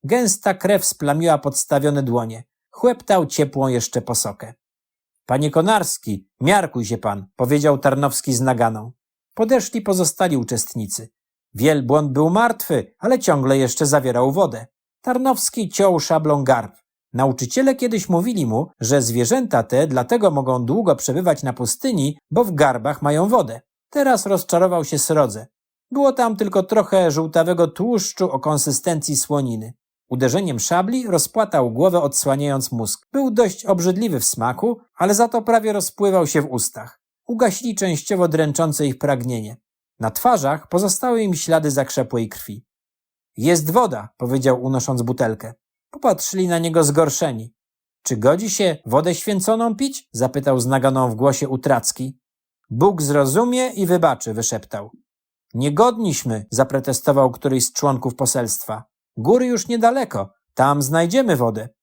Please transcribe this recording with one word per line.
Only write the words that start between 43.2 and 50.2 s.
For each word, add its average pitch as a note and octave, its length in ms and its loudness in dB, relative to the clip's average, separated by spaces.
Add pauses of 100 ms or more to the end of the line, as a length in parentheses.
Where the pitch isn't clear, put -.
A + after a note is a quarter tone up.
„Jest D#3 340 2
woda”, F#3 460 0
powiedział, B2+ 460 0
unosząc C3 380 -2
butelkę. A2+ 520 -4 (380)
Popatrzyli F#3+ 560 0
na E3+ 120 0
niego E3 240 2
zgorszeni. C#3+ 680 0 (500)
„Czy B2 140 -4
godzi E3+ 320 2
się F#3 360 0
wodę E3+ 300 0
święconą G#3+ 600 -2
pić?”, C4+ 360 -6
zapytał C3 480 0